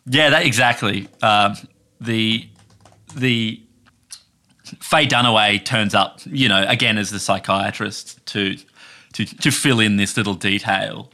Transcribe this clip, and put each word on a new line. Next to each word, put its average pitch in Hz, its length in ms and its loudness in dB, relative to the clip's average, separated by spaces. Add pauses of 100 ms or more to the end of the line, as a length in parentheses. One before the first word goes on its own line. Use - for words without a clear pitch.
yeah, 151 240 4
that 180 160 4
exactly. 113 640 0 (140)
Um, 104 340 2 (460)
the, 113 460 -2 (680)
the 117 460 -2 (1200)
Faye 151 260 2
Dunaway 110 560 2
turns 107 320 0
up, 98 300 0
you 135 240 -2
know, 98 180 2
again 117 300 0
as 101 140 -4
the 101 80 -8
psychiatrist 98 1080 -4
to, 98 300 -4 (560)
to, 113 120 -4
to - 260 -2
fill 127 280 2
in 104 180 4
this 101 200 0
little 104 160 0
detail, 98 800 -4